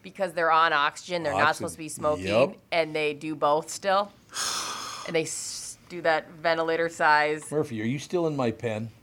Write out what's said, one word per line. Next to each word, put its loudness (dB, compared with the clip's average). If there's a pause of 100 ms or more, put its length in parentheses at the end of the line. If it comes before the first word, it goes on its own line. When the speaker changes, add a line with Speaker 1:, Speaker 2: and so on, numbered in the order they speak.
Speaker 1:
because -4
they're 2
on 6
oxygen, 0
they're 0
not 2
Speaker 2:
Oxygen. 4
Speaker 1:
supposed -8
to -18
be -12
smoking, -2
Speaker 2:
Yep. 4 (140)
Speaker 1:
and 0
they 0
do -6
both 2
still, 0 (460)
<sighs> -10
and -6
they 4
s-, -8 (100)
do -10
that 0
ventilator 0
size. 2
Speaker 2:
Murphy, -2
are -2
you 0
stealing -2
my 0
pen? -6 (120)